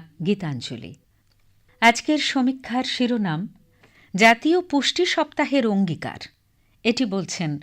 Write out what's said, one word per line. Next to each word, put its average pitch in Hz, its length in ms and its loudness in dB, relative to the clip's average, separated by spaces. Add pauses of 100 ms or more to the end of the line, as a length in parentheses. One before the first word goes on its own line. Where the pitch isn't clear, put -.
(200)
গীতাঞ্জলি। 151 720 -4 (920)
আজকের 233 380 4
সমীক্ষার 262 640 -2
শিরোনাম 220 560 -2 (760)
জাতীয় 233 480 4
পুষ্টি 311 440 0
সপ্তাহের 285 600 0
অঙ্গীকার। 196 540 -2 (640)
এটি 240 220 0
বলছেন 185 440 -4 (120)